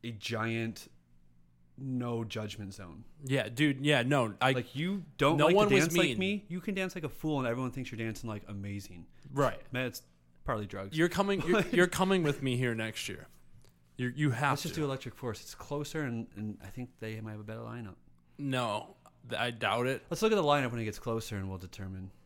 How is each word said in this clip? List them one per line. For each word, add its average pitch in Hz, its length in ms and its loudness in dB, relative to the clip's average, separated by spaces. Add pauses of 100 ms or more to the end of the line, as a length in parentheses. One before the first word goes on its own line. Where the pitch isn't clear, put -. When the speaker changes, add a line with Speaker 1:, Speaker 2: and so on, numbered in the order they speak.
Speaker 1:
a 120 80 -6
giant 113 760 -2 (880)
no 123 460 -2
judgment 104 500 -6
zone. 95 300 -14 (200)
Speaker 2:
Yeah, 131 260 0
dude. 135 320 2
Yeah, 143 220 4
no. 123 380 4
I 131 100 6
Speaker 1:
Like, 123 240 -2
you 180 280 -2 (140)
don't 143 200 4
Speaker 2:
no 151 100 6
Speaker 1:
like 180 80 8
Speaker 2:
one 208 140 6
Speaker 1:
to - 60 8
Speaker 2:
was 147 100 8
Speaker 1:
dance 170 120 2
like 160 120 6
Speaker 2:
mean. 110 100 0
Speaker 1:
me, 196 300 0
you 175 100 -4
can 196 160 -4
dance 185 200 -2
like 170 80 -6
a 139 60 -4
fool, 151 300 -2
and 127 80 0
everyone 123 240 0
thinks 127 200 -8
you're 113 60 -8
dancing, 113 320 -4
like, 104 180 -6
amazing. 101 580 -8 (280)
Speaker 2:
Right. 135 280 2 (100)
Speaker 1:
Man, 127 140 -2
it's 120 160 -8 (420)
partly 107 220 -2
drugs. 98 320 -8
Speaker 2:
You're 170 120 4
coming. 196 380 2
You're, 180 140 6
Speaker 1:
<laughs> - 100 -2
Speaker 2:
you're 175 160 8
coming 185 360 2
with 143 200 0
me 127 140 2
here 123 180 2
next 110 320 -4
year. 80 200 -10 (720)
You, 123 180 0
you 147 160 2
have 135 220 2
Speaker 1:
Let's 139 100 -2
just 147 120 -6
Speaker 2:
to. 160 60 -2
Speaker 1:
do 147 40 2
Electric 131 300 -4
Forest. - 280 -6
It's - 120 -14
closer, 147 480 -6
and, 117 320 -4
and 104 280 -6
I 98 40 -14
think 120 220 -10 (100)
they 110 220 -8
might 110 100 -8
have 107 100 -8
a - 20 -14
better 110 180 -8
lineup. 113 340 -10 (420)
Speaker 2:
No, 123 580 -2 (340)
th-, 117 100 -2
I 120 120 0
doubt 113 360 2
it. 131 220 -2
Speaker 1:
Let's - 120 -2
look 220 100 4
at 220 40 4
the 185 80 4
lineup 143 280 4
when 120 80 -4
it 113 60 -2
gets 107 140 -4
closer, 113 380 -4
and 95 120 -4
we'll 95 80 -6
determine. 95 540 -10 (140)